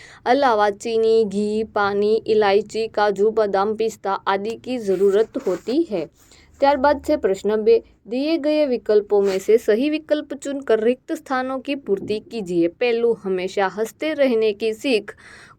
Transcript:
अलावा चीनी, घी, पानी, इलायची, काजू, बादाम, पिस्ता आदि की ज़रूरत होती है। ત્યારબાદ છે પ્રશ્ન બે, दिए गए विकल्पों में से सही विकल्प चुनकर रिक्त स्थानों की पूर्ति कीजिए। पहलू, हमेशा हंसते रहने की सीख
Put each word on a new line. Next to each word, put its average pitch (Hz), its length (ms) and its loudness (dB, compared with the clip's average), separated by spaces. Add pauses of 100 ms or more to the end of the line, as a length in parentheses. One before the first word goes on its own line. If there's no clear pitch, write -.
(260)
अलावा 233 440 2
चीनी, 226 560 0
घी, 208 380 -2
पानी, 208 520 0 (120)
इलायची, 214 600 2
काजू, 208 440 0
बादाम, 214 440 0
पिस्ता 214 380 -4
आदि 196 380 -4
की 240 260 -8
ज़रूरत 202 540 2 (160)
होती 240 340 -2
है। 202 280 -6 (500)
ત્યારબાદ 285 400 2
છે 302 180 0
પ્રશ્ન 202 380 0
બે, 220 280 4 (240)
दिए 285 300 -2
गए 302 280 2
विकल्पों 208 560 2
में 196 180 0
से 214 180 4
सही 240 320 0
विकल्प 302 440 -4
चुनकर 269 460 -2
रिक्त 247 340 -2
स्थानों 262 460 -4
की 277 160 -6
पूर्ति 208 440 -4
कीजिए। 175 480 -2
पहलू, 233 460 0
हमेशा 190 540 -2
हंसते 220 460 -6
रहने 226 400 2
की 220 200 -4
सीख 240 420 -2 (440)